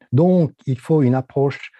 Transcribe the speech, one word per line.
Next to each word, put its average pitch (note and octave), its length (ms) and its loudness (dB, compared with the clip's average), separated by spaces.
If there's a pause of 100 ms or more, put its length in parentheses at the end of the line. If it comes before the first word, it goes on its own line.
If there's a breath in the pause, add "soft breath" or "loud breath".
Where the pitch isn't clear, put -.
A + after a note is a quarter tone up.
(120)
Donc, E3+ 400 2 (160)
il C3 100 -4
faut D#3 240 -2
une B2+ 140 2
approche C3+ 640 -4